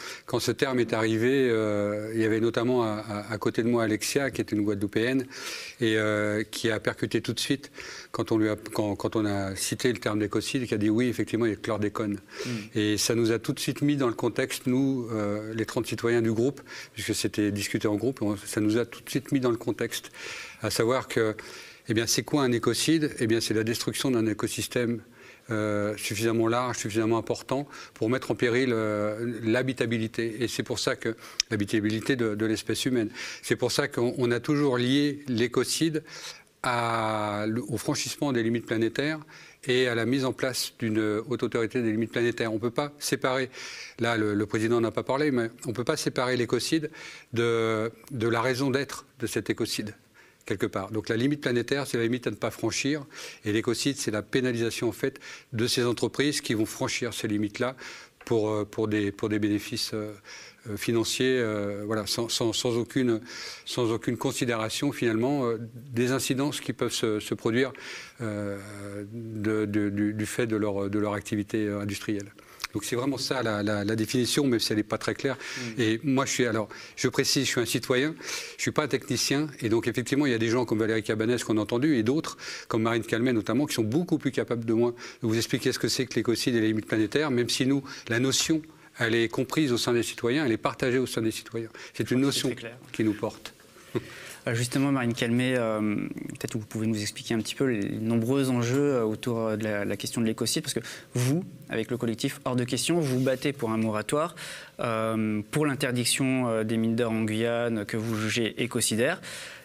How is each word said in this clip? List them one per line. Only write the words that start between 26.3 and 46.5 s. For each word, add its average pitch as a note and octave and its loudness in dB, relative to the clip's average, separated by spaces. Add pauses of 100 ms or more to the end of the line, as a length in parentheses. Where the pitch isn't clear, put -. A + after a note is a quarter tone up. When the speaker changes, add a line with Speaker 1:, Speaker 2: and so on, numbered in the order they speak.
Speaker 1:
large, A#2+ 0
suffisamment A2+ 2
important B2+ -2 (280)
pour A2 0
mettre B2+ 0
en A#2+ 2
péril, B2 4
euh, G#2+ 0
l'habitabilité. A#2 0
Et A2+ 0
c'est - -4
pour A2+ -2
ça C3 0
que A2+ -4 (340)
l'habitabilité G#2+ 2
de, A2+ 0
de G#2+ 0
l'espèce A2 0
humaine. A#2+ 2 (320)
C'est - 2
pour A#2+ 0
ça C#3+ 0
qu'on, B2 0
on B2 4
a A#2+ 2
toujours C#3+ 2
lié C#3+ 2
l'écocide B2+ 0 (580)
à, A2 0 (200)
au A2 -4
franchissement - -2
des A#2 2
limites A#2 0
planétaires C3+ 0 (420)
et B2+ 4
à A#2 0
la A2+ 0
mise C3 2
en C3 0
place - -4
d'une A2 0
haute A#2+ -2
autorité A#2+ 0
des A2 2
limites A2+ 0
planétaires. A#2 0
On A2 0
peut A#2+ 0
pas C#3+ -4
séparer, C3 0 (480)
là A#2 2
le, G#2+ 2
le G#2 2
président A2+ 2
n'a A2 2
pas A2+ -2
parlé, C#3 2
mais A#2 2 (160)
on A#2+ -4
peut A#2+ -4
pas D3+ 0
séparer B2+ 0
l'écocide B2+ 0 (420)